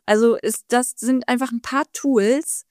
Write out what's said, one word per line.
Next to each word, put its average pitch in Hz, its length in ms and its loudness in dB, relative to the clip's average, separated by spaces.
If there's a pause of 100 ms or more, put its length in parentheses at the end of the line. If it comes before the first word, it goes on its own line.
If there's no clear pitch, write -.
Also 220 300 4
ist, - 320 -6
das 247 280 0
sind 254 320 -2
einfach 247 240 -2
ein 233 100 -6
paar 277 300 -4
Tools, 262 800 0